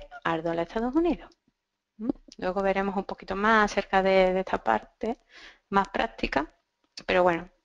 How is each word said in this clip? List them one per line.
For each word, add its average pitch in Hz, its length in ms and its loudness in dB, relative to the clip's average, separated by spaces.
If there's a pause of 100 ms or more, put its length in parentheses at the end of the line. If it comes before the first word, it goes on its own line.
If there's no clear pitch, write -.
(240)
al 165 180 -2
dólar 165 160 -4
de 165 60 -2
Estados 240 320 -4
Unidos. 330 340 0 (680)
¿Mm? 226 100 -4 (280)
Luego 185 260 -2
veremos 196 320 0
un 196 80 -2
poquito 190 320 -10
más 214 360 4
acerca 196 300 0
de, 190 320 4
de 185 60 0
esta 190 240 -4
parte - 540 -2 (520)
más 196 200 2
práctica, - 640 -4 (540)
pero 185 180 2
bueno, 180 260 0 (160)